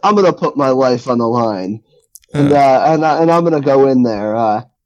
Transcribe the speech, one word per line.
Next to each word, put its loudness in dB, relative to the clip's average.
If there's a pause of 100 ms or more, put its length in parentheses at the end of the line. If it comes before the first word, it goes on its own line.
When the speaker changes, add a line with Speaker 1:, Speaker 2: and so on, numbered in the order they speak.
Speaker 1:
I'm 2
gonna 2
put -6
my 0
life 0
on -2
the -2
line, -4 (540)
and, 0
Speaker 2:
Yeah. 4
Speaker 1:
uh, 2
and, 0
uh, 0
and 2
I'm 2
gonna 0
go 2
in 2
there." -4
Uh, -2 (240)